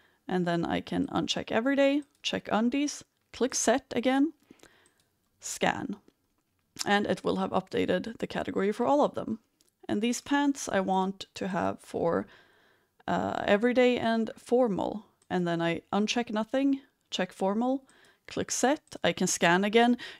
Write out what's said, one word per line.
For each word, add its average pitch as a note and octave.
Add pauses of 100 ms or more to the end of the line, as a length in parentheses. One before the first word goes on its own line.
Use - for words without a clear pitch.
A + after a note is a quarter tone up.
(280)
And F3+
then E3+
I -
can -
uncheck -
Everyday, C#4 (200)
check -
Undies, B3 (300)
click -
Set -
again, C4+ (1080)
Scan. - (880)
And G3+
it -
will -
have F#3+
updated F#3
the -
category -
for A#3+
all C#4
of -
them. - (480)
And G#3
these A#3+
pants C#4+
I -
want F#3+
to G3
have F3+
for, E3+ (800)
uh, E3+
everyday A#3+
and A3+
formal. G#3+ (240)
And F3+
then E3+
I E3+ (100)
uncheck G#3+
nothing, C4+ (300)
check F#3
formal, A#3 (420)
click -
Set. -
I F3
can F#3
scan F3+
again. A#3 (240)